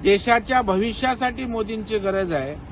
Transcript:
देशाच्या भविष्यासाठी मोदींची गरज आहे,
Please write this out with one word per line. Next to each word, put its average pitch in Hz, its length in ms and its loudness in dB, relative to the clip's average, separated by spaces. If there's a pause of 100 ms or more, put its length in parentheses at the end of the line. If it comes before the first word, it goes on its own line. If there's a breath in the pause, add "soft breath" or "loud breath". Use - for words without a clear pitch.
देशाच्या 233 580 4
भविष्यासाठी 240 840 0
मोदींची 220 520 -4
गरज 190 360 0
आहे, 139 200 -2 (180)